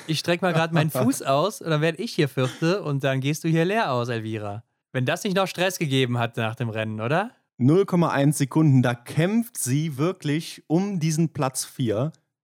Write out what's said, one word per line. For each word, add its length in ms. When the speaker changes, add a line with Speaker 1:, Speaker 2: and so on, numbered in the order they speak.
Speaker 1:
ich 120
streck 220
mal 120
grad 180
meinen 180
Speaker 2:
<laughs> 20
Speaker 1:
Fuß 320
aus 380
und 80
dann 120
werd 180
ich 140
hier 160
Vierte 540
und 200
dann 160
gehst 240
du 60
hier 160
leer 260
aus, 180
Elvira.“ 540
Wenn 120
das 200
nicht 100
noch 120
Stress 300
gegeben 400
hat 200
nach 180
dem 140
Rennen, 320
oder? 300
Speaker 2:
Null 280
Komma 240
eins 280
Sekunden, 440
da 140
kämpft 600
sie 400
wirklich 720
um 320
diesen 340
Platz 320
vier, 460